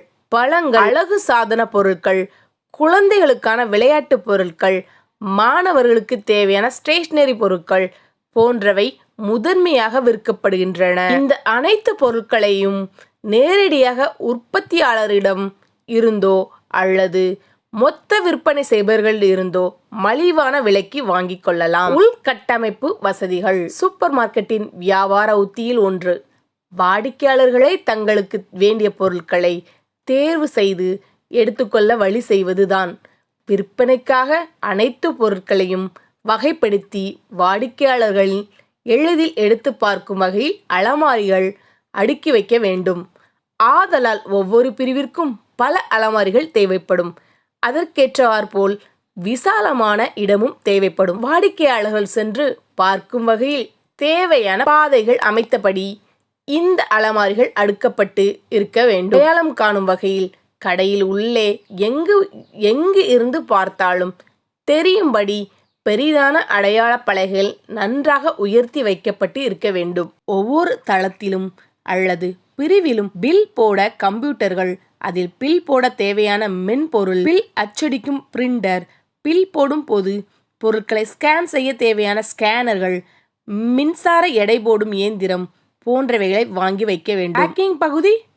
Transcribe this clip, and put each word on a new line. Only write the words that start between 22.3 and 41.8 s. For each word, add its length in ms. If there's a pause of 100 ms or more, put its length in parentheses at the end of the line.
வசதிகள். 680
சூப்பர் 460
மார்க்கெட்டின் 580
வியாபார 640
உத்தியில் 420
ஒன்று 360 (580)
வாடிக்கையாளர்களே 960 (120)
தங்களுக்கு 560 (120)
வேண்டிய 400
பொருட்களை 600 (540)
தேர்வு 400
செய்து 420 (420)
எடுத்துக்கொள்ள 640
வழி 260
செய்வதுதான். 720 (580)
விற்பனைக்காக 920 (180)
அனைத்து 540
பொருட்களையும் 760 (380)
வகைப்படுத்தி 800 (320)
வாடிக்கையாளர்கள் 960 (500)
எளிதில் 500
எடுத்து 380
பார்க்கும் 500
வகையில் 320 (180)
அலமாரிகள் 760 (440)